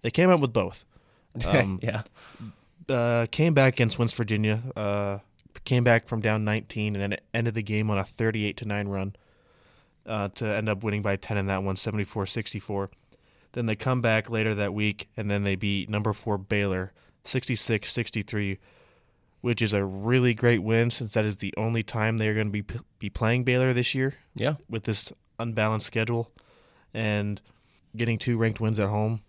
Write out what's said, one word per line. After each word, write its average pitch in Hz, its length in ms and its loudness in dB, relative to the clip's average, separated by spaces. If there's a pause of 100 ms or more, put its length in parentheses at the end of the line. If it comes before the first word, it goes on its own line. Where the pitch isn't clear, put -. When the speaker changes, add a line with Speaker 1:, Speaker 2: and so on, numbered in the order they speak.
Speaker 1:
They 120 80 0
came 180 180 6
out 180 120 8
with 131 120 2
both. 101 380 0
Speaker 2:
<laughs> - 40 -20 (520)
Speaker 1:
Um, 98 340 4
Speaker 2:
Yeah. 110 220 -4 (840)
Speaker 1:
uh, 120 420 2
came 160 240 4
back 135 200 8
against 117 260 2
West 117 160 0
Virginia, 107 460 0 (120)
uh, 101 440 -2 (460)
came 123 200 2
back 117 240 4
from 110 140 -2
down 107 220 0
nineteen 107 520 -2
and 98 160 -2
then 92 60 -4 (140)
ended 117 220 -2
the 113 80 -2
game 107 280 0
on 101 80 2
a 95 60 -2
thirty-eight 110 540 -2
to - 80 -10
nine 104 220 -4
run, 98 260 -4 (920)
uh, 104 300 -4
to 117 100 -4
end 107 240 0
up 101 120 -2
winning 104 200 0
by 98 140 2
ten 104 200 -4
in 98 100 0
that 95 160 0
one, 95 140 -2
seventy-four 104 480 -4
sixty-four. 98 640 -6 (640)
Then 120 140 -2
they 110 80 0
come 127 260 0
back 110 300 2
later 110 240 0
that 101 180 -2
week, 104 420 -2
and 101 160 -4
then 101 140 0
they 98 120 2
beat 101 340 -2
number 104 240 0
four 104 240 -4
Baylor, 95 540 -2 (340)
sixty-six - 680 -2
sixty-three. 104 640 -4 (840)
Which 120 220 0
is 107 100 2
a 101 120 2
really 117 500 2
great 117 280 4
win 117 280 2
since 113 240 -6
that 110 100 2
is 104 140 -2
the 98 180 -6
only 113 260 0
time 113 360 -2
they're 107 160 0
gonna 107 160 0
be 104 120 -2
p-, - 180 -8 (180)
be 104 120 -8
playing 120 340 0
Baylor 127 280 4
this 123 220 0
year 131 200 0 (200)
Speaker 2:
Yeah. 127 200 0 (140)
Speaker 1:
with 113 160 -6
this - 280 -2 (260)
unbalanced 110 480 0
schedule. 117 460 -2 (640)
And 104 460 -2 (560)
getting 113 220 0
two 117 200 0
ranked 113 220 2
wins 110 200 0
at 101 80 2
home 107 400 0